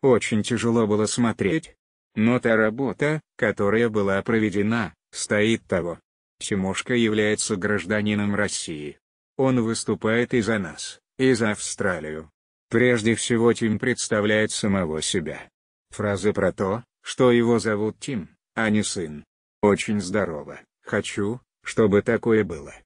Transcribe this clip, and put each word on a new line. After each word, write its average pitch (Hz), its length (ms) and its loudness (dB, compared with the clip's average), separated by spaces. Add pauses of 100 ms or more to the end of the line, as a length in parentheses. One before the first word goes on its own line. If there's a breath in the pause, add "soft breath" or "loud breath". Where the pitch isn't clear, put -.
Очень 113 420 4
тяжело 113 440 0
было 104 180 2
смотреть. 101 680 -2 (400)
Но 117 240 2
та 117 160 2
работа, 123 640 0 (160)
которая 107 540 2
была 98 320 0
проведена, 107 720 0 (180)
стоит 110 540 0
того. 85 340 -4 (400)
Тимошка 95 540 -4
является 107 640 0
гражданином 104 800 -2
России. 80 640 -6 (380)
Он 131 260 2
выступает 113 720 -2
и 123 60 2
за 110 200 0
нас, - 400 -10 (180)
и 131 160 4
за 110 180 0
Австралию. 80 760 -6 (400)
Прежде 117 460 4
всего 117 380 2
Тим 107 260 0
представляет 107 720 0
самого 90 500 -2
себя. 76 480 -6 (400)
Фраза 101 440 -2
про 92 180 0
то, 101 320 -4 (180)
что 127 300 2
его 117 280 4
зовут 104 400 -2
Тим, 107 300 -8 (240)
а 110 160 0
не 104 140 2
сын. 76 400 -6 (380)
Очень 104 400 2
здорово. 85 580 -4 (240)
Хочу, 107 580 -4 (220)
чтобы 101 380 2
такое 113 420 2
было. 73 300 -8 (120)